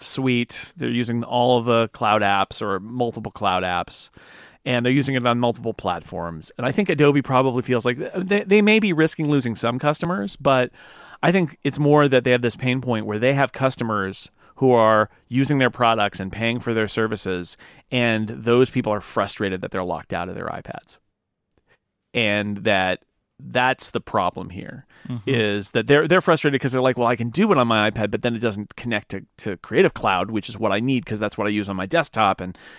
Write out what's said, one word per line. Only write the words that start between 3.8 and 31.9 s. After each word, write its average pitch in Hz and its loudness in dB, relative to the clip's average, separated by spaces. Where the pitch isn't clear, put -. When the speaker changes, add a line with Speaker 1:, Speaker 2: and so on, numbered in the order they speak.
Speaker 1:
and 123 0
they're 127 2
using 135 0
it 123 -2
on 120 2
multiple 117 -2
platforms. 85 -8
And 120 -6
I 127 -2
think 202 0
Adobe 147 4
probably 131 2
feels 120 0
like 123 0
they, 196 -2
they 208 4
may 214 4
be 202 0
risking 156 0
losing 120 0
some 120 -2
customers, 170 -2
but 135 2
I 170 4
think 180 0
it's 139 -2
more 147 6
that 127 4
they 127 2
have 123 2
this 117 -2
pain 127 -2
point 117 -2
where 107 -4
they 131 2
have 139 0
customers 110 -4
who 131 4
are 110 6
using 135 0
their 127 4
products 113 0
and 95 -6
paying 117 -4
for 117 -4
their 110 0
services, 98 -4
and 113 0
those 120 2
people 117 -2
are 104 -2
frustrated 98 -4
that - -10
they're 95 -4
locked 85 -8
out 87 -6
of - -10
their 82 -8
iPads. - -14
And 104 0
that 95 0
that's 123 -2
the 117 -6
problem 92 -4
here, - -16
Speaker 2:
Mm-hmm. 123 -10
Speaker 1:
is 104 -2
that 113 -2
they're, 147 6
they're 175 4
frustrated 147 2
'cause 135 -2
they're 131 0
like, 127 2
"Well, 120 2
I 123 2
can 117 -4
do 202 2
it 160 4
on 123 4
my 110 2
iPad, 104 -2
but 107 -4
then 117 -2
it - -4
doesn't 107 -4
connect 117 -6
to, - -10
to 98 -6
Creative 160 2
Cloud, 95 0
which 107 -4
is 110 -12
what 104 0
I 101 2
need 123 -2
'cause 107 -6
that's 104 -4
what 107 -2
I - 0
use 104 -2
on 98 -6
my 92 -6
desktop," 110 0